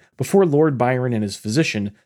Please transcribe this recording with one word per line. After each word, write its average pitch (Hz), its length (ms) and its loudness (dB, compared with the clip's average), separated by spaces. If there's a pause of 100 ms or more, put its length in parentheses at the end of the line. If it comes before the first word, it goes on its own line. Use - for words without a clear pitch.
(180)
before 196 260 2
Lord 147 320 2
Byron 123 380 0
and 107 80 -2
his 98 160 -6
physician, 107 560 -2 (100)